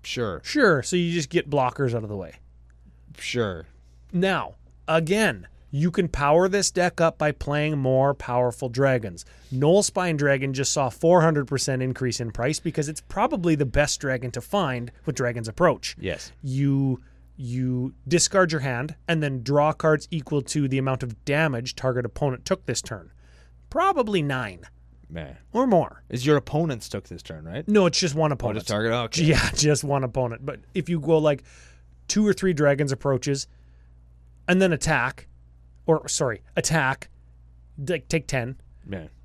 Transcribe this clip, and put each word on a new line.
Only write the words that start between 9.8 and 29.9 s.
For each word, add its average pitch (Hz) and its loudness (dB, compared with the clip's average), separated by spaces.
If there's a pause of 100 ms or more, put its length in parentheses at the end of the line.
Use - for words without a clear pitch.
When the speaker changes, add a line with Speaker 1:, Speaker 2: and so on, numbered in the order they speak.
Speaker 2:
Spine 180 0
Dragon 139 2
just 135 -2
saw 139 0
four 165 6
hundred 151 4
percent 131 -2
increase 127 -4
in 117 -4
price 135 -2
because 156 -4
it's 156 -10
probably 196 0
the 143 0
best 143 0
dragon 127 -4
to 120 -8
find 127 -2 (120)
with 135 -4
Dragon's 117 -4
Approach. - 0
Speaker 1:
Yes. - -6 (100)
Speaker 2:
You, 135 0 (340)
you 127 -4 (140)
discard 170 2
your 147 -4
hand 135 -4 (140)
and 165 0
then 135 -4
draw 147 2
cards 156 2
equal 147 -2
to 143 -2
the 131 0
amount 131 -2
of 120 -10
damage 139 0
target 123 -2
opponent 131 -4
took 190 -2
this 123 -4
turn. 92 -12 (580)
Probably 262 2
nine. 127 -4 (480)
Speaker 1:
Man. 78 -12 (160)
Speaker 2:
Or 254 2
more. 175 2
Speaker 1:
Is 123 -4
your 147 6
opponents 147 -2
took - -8
this 85 -14
turn, - -14
right? 110 -10
Speaker 2:
No, 208 6
it's - 0
just 160 0
one 156 2
Speaker 1:
Oh, 143 0
Speaker 2:
opponent. 110 -4
Speaker 1:
just 101 -8
target, 110 0
okay. 120 -2
Speaker 2:
Yeah, - 4
<laughs> - -10
just 147 2
one 139 0